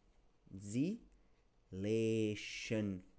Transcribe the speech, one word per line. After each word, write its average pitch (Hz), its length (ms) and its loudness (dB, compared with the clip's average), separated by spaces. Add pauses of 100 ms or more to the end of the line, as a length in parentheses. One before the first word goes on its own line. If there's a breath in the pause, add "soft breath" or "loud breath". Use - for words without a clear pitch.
(1700)
ترانزيليشن. 107 1300 0 (180)